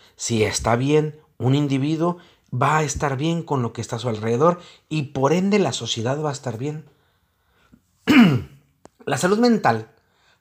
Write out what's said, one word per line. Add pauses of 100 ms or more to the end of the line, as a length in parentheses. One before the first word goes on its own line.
(160)
Si
está
bien (180)
un
individuo, (360)
va
a
estar
bien
con
lo
que
está
a
su
alrededor (280)
y
por
ende
la
sociedad
va
a
estar
bien. (1160)
<clears throat> (560)
La
salud
mental (500)